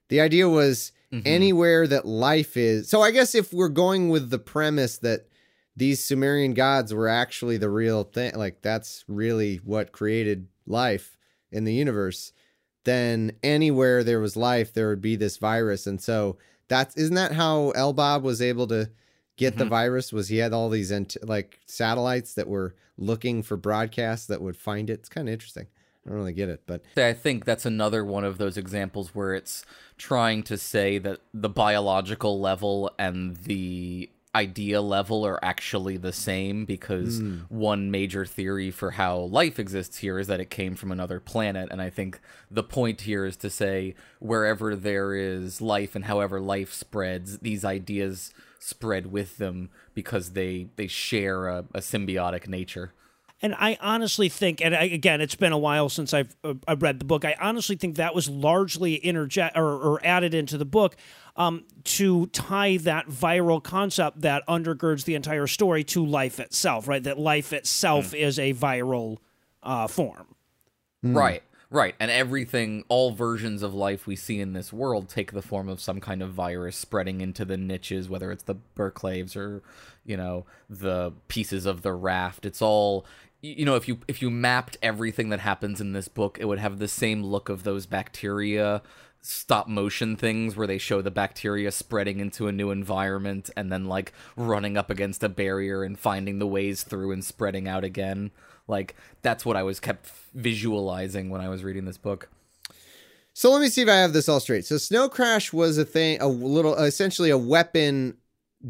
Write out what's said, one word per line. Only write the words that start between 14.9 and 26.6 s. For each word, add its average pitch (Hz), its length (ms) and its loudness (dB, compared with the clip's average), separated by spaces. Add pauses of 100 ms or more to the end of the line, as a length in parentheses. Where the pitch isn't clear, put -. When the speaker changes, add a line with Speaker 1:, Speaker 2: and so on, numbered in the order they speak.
Speaker 1:
would 101 100 0
be 110 160 0
this 101 220 -2
virus. 107 480 0
And 98 120 -4
so 104 380 0 (320)
that's, 131 300 2
isn't 160 160 2
that 185 180 2
how 156 420 2
Elbab 143 460 2
was 127 220 0
able 123 240 2
to 110 240 0 (480)
get 123 180 2
the 113 80 2
Speaker 2:
Mm-hmm. 107 60 0
Speaker 1:
virus? 123 420 2
Was 101 160 -2
he 110 80 0
had 113 160 2
all 113 160 2
these 104 240 0
ant-, 101 300 -4
like, 107 420 -4
satellites 120 720 0
that 104 140 -2
were 95 260 -4 (240)
looking 113 440 -2
for 107 140 -4
broadcasts 110 720 -2
that 101 160 -4
would 92 160 -8
find 107 320 -6
it? 110 100 -6
It's - 80 -20
kinda 120 240 -6
interesting. - 360 -10 (360)
I - 60 -14
don't 104 100 -6
really 95 120 -4
get 95 160 -4
it, 80 160 -8